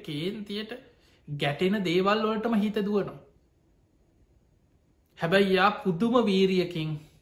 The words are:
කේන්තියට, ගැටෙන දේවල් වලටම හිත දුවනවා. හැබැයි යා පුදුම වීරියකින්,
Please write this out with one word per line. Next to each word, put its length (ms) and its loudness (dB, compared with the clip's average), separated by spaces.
කේන්තියට, 720 -8
ගැටෙන 560 -2
දේවල් 380 2
වලටම 380 0
හිත 200 -2
දුවනවා. 400 -2
හැබැයි 360 2
යා 180 4
පුදුම 500 0
වීරියකින්, 680 2